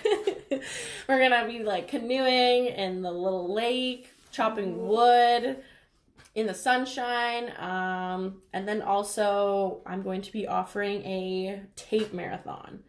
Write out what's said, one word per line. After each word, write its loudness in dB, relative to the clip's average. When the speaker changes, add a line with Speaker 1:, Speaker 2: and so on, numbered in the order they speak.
Speaker 1:
<laughs> -2
We're 4
gonna 4
be, -6
like, -2
canoeing 4
in -4
the -4
little -2
lake, -2
chopping -2
Speaker 2:
Ooh. -6
Speaker 1:
wood 6
in -2
the -4
sunshine. -2
Um, -4
and -4
then -4
also 0
I'm -6
going -4
to -14
be -4
offering -2
a -4
tape -2
marathon. -10